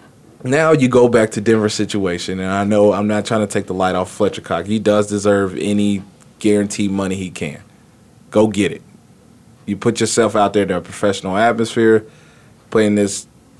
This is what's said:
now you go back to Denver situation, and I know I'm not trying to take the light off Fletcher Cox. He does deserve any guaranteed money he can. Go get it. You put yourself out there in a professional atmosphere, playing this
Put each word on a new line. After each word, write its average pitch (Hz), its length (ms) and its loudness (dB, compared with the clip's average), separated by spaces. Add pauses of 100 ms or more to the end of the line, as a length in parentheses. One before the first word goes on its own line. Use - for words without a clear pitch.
(420)
now 156 300 2
you 135 160 4
go 123 200 6
back 113 240 2
to 117 80 -6
Denver 110 280 2
situation, 95 720 -4
and 95 100 -4
I 98 140 0
know 104 280 4
I'm 104 140 -2
not 104 200 -2
trying 110 200 0
to - 0 -
take 101 200 -4
the 92 80 -6
light 92 200 0
off 90 160 -2
Fletcher 98 300 -2
Cox. 90 260 -6
He 107 120 -2
does 104 280 2
deserve 101 520 0
any 101 440 -2 (360)
guaranteed 104 520 0
money 98 240 -4
he 92 160 -8
can. 76 320 -10 (680)
Go 107 180 4
get 98 240 -2
it. - 100 -14 (840)
You 101 100 -4
put 110 240 -2
yourself 110 340 0
out 101 200 2
there 104 100 2
in 92 60 -2
a 90 100 -2
professional 95 560 -4
atmosphere, 113 680 2 (640)
playing 107 240 2
this 101 320 -2 (340)